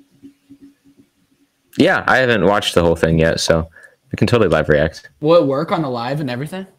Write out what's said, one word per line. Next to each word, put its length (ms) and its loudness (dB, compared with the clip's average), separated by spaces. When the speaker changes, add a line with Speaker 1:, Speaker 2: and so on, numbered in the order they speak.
Speaker 1:
Yeah, 280 2
I 120 4
haven't 260 2
watched 300 0
the 80 4
whole 140 2
thing 220 0
yet, 220 0
so 280 0
we 60 -8
can 100 0
totally 240 2
live 180 0
react. 400 -2
Speaker 2:
Will 160 2
it 100 2
work 260 -4
on 100 -2
the 60 -6
live 320 -8
and 80 -6
everything? 380 -10